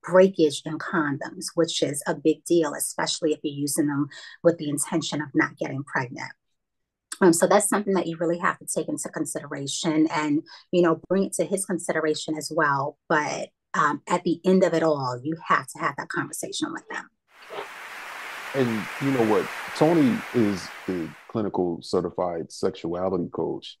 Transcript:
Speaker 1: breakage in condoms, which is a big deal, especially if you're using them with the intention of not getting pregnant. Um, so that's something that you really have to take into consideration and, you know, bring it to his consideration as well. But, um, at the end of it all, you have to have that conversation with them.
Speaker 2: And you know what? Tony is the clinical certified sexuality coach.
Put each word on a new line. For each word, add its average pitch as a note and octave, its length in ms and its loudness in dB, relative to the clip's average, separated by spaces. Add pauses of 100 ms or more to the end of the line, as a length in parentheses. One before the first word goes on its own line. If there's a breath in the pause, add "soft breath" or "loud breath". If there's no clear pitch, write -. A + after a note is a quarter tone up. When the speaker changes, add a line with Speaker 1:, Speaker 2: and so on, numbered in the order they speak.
Speaker 1:
breakage F3+ 600 4
in D#3 140 -8
condoms, D3 680 -4 (100)
which E3 260 0
is C#3+ 240 -4
a E3+ 80 -2
big D3 300 0
deal, D#3+ 300 2
especially D#3+ 580 -2
if D3 100 -4
you're D3+ 100 -4
using C#3+ 360 0
them C#3+ 200 0 (360 loud breath)
with E3+ 140 6
the D3+ 100 -6
intention D3+ 520 -2
of D3+ 140 -6
not D#3 220 0
getting C#3 260 -6
pregnant. - 480 -6 (920)
Um, F3+ 120 8
so F3 140 4
that's G#3 220 4
something G3+ 260 0
that F3 120 0
you E3 120 -8
really E3+ 200 0
have F3+ 200 -2
to E3 80 -16
take D#3+ 220 -4
into D3+ 200 -6
consideration D3+ 1000 -2
and, D3+ 340 0 (280 loud breath)
you F3 120 4
know, E3 260 4
bring F#3+ 160 2
it - 100 -6
to E3 120 0
his F#3+ 180 -2
consideration D#3 720 -2
as D3+ 180 -8
well. C#3+ 440 0 (100)
But, D3+ 400 0 (240)
um, D3 340 0
at F3 180 0
the E3 200 0
end F#3 200 6
of E3 100 2
it E3 80 2
all, C3+ 400 0
you D#3+ 140 -4 (100)
have C#3 220 0
to D3 100 -16
have D3 180 -2
that - 140 -10
conversation - 640 -6
with - 140 -12
them. - 200 -10 (1500)
Speaker 2:
And A2+ 320 2 (140)
you C#3 120 2
know A2+ 180 4
what? F#2+ 180 4 (280)
Tony D3+ 420 6 (160)
is G2+ 340 2 (180)
the F2 220 -4 (200)
clinical F#2 520 -2
certified F2 720 -2
sexuality F2+ 800 -2
coach. - 480 -6